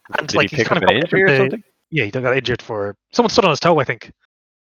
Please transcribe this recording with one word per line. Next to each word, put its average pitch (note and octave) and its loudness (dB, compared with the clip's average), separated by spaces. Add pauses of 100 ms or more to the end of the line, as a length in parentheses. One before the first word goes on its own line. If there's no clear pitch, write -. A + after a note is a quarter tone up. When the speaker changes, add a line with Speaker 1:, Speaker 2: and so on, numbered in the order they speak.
(180)
Speaker 1:
And, D3+ -6
Speaker 2:
Did - -6
Speaker 1:
like, D3+ 0
Speaker 2:
he D#3 -10
Speaker 1:
he's A2+ 0
Speaker 2:
pick - 0
Speaker 1:
kinda E3+ 0
Speaker 2:
up F#2 4
an G2+ 2
Speaker 1:
got D#3 0
Speaker 2:
injury E3+ 0
or G3 4
Speaker 1:
the C#3 4
Speaker 2:
something? C3+ 0 (280)
Speaker 1:
Yeah, C#3+ -2
he G2+ -10
got B2+ -2
injured A#2+ -4
for, G2+ -8 (160)
someone A#3+ 0
stood G3+ 4
on E3+ 4
his C3+ 0
toe, E3 2
I C3+ 0
think. - -8 (500)